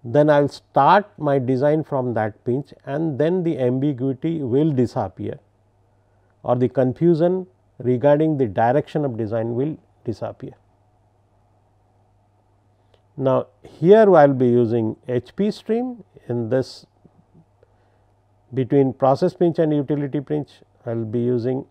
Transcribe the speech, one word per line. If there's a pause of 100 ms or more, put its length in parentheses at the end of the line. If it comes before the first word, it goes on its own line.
then
I
will
start
my
design
from
that
pinch, (120)
and
then
the
ambiguity
will
disappear (1040)
or
the
confusion (320)
regarding
the
direction
of
design
will (280)
disappear. (2500)
Now, (160)
here
I
will
be
using (120)
H
P
stream, (240)
in
this (1600)
between
process
pinch
and
utility
pinch (340)
I
will
be
using